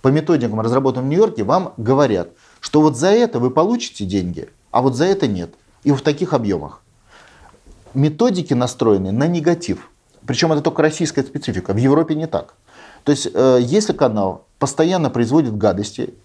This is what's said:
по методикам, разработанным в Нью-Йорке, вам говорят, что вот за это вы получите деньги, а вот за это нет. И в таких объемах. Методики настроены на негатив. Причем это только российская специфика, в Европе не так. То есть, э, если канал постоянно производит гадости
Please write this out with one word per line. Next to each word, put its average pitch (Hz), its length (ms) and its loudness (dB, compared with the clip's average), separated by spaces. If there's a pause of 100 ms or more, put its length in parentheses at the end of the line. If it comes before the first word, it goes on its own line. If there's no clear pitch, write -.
по 131 60 4
методикам, 135 520 0
разработанным 127 480 -2
в - 20 -2
Нью-Йорке, 220 320 0
вам 170 340 -2
говорят, 113 520 0 (320)
что - 200 0
вот 151 160 2
за 160 120 0
это 226 320 2
вы 123 100 0
получите 175 540 -2
деньги, 90 440 -4 (220)
а 123 120 2
вот 131 120 2
за 139 100 0
это 190 220 0
нет. 87 260 -6 (320)
И 143 80 2
в 131 80 0
таких 156 320 -2
объемах. 95 480 -2 (1120)
Методики 151 640 0
настроены 110 580 0
на 135 140 0
негатив. 170 640 -2 (360)
Причем 160 260 0
это 147 80 2
только 151 220 0
российская 156 400 0
специфика, 127 500 -6
в 101 40 0
Европе 151 380 2
не 156 140 -4
так. - 260 -6 (480)
То 143 80 0
есть, - 240 -2
э, 131 260 4
если 175 320 0
канал 107 520 0 (160)
постоянно 160 500 0
производит 120 480 0
гадости 104 560 -2 (100)